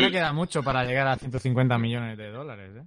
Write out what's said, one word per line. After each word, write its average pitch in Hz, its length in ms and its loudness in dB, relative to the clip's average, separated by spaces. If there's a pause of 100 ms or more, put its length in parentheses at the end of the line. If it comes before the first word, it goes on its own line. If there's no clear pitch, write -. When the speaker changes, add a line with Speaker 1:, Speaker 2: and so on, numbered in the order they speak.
Speaker 1:
El - 40 2
Speaker 2:
queda 165 220 0
mucho 156 300 -2
para 131 220 0
llegar 131 220 0
a 131 100 2
ciento 131 200 -6
cincuenta 123 400 4
millones 117 400 -2
de 107 140 -12
dólares, 110 440 -12
¿eh? 131 120 -16